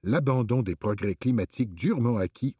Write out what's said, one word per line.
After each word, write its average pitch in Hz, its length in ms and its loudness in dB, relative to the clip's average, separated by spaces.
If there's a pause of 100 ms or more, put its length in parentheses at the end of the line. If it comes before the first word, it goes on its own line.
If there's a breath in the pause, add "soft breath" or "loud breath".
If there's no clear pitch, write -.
l'abandon 127 580 2
des 92 160 -2
progrès 104 380 -2
climatiques 113 600 -2
durement 120 440 0
acquis 98 420 -2